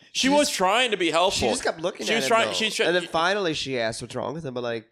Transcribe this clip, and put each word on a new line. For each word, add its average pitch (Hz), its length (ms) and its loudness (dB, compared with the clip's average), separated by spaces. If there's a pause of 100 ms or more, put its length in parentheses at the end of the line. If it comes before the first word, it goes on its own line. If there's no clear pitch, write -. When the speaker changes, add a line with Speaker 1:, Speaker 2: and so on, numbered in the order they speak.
(120)
Speaker 1:
She - 80 -4
Speaker 2:
She 254 100 2
Speaker 1:
was 294 180 4
Speaker 2:
just, - 80 -4
Speaker 1:
trying 220 360 2
to 202 40 -2
be 175 140 0
helpful. 180 380 2
Speaker 2:
she 214 40 2
just 254 100 -2
kept 165 200 -4
looking 208 240 -4
Speaker 1:
She 214 80 0
Speaker 2:
at - 20 2
Speaker 1:
was 233 80 0
Speaker 2:
him, 262 40 0
Speaker 1:
trying, 226 180 4
Speaker 2:
though. - 80 -2
Speaker 1:
she 220 100 0
was 214 120 -2
try- 214 100 2
Speaker 2:
And 170 100 2
then 175 100 -2
finally 175 460 0
she 135 260 -4
asked 113 220 -2
what's 123 160 -12
wrong 117 160 -4
with 160 140 -8
him, 127 80 -8
but, 123 80 -4
like, 117 300 -4